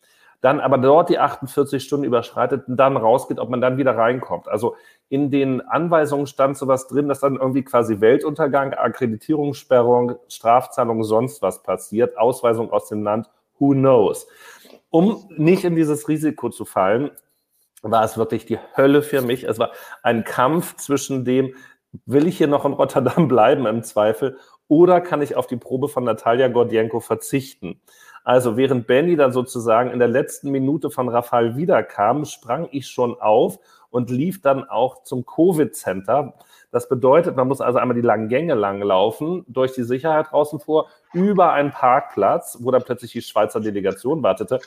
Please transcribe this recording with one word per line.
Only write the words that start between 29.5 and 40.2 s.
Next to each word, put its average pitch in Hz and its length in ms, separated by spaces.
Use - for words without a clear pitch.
in 120 80
der 120 120
letzten 143 420
Minute 135 400
von 123 180
Rafal 117 460
wiederkam, 135 680
sprang 135 440
ich 135 180
schon 120 320
auf 123 380
und 120 220
lief 165 300
dann 135 280
auch 113 320
zum 127 240
covid-Center. 139 1120
Das 120 160
bedeutet, 131 480
man 127 120
muss 135 140
also 120 180
einmal 123 160
die 120 60
langen 110 260
Gänge 147 260
lang 101 300
laufen, 113 640
durch 131 240
die 131 100
Sicherheit 151 480